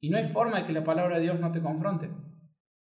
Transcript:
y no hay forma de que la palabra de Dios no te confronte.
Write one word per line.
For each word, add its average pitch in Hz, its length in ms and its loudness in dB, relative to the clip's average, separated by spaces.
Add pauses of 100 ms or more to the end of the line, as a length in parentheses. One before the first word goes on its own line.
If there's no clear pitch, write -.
y 147 80 -4
no 180 80 4
hay 226 80 2
forma 208 360 2
de 165 60 -4
que 170 60 -2
la 156 120 0
palabra 170 320 2
de 165 80 2
Dios 170 160 0
no 165 100 0
te 165 100 -2
confronte. 156 480 -2 (760)